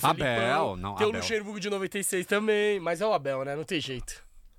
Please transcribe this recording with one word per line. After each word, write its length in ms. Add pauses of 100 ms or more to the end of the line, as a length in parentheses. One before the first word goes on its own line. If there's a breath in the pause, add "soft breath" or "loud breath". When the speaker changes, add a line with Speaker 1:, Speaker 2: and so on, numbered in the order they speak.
Speaker 1:
Abel, 180
Speaker 2:
Felipão, 520
Speaker 1:
não, 180
Speaker 2:
tem 120
o 20
Speaker 1:
Abel. 120
Speaker 2:
Luxemburgo 380
de 100
noventa 300
e 60
seis 220
também, 520
mas 220
é 60
o 60
Abel, 320
né? 120
Não 80
tem 160
jeito. 440 (340)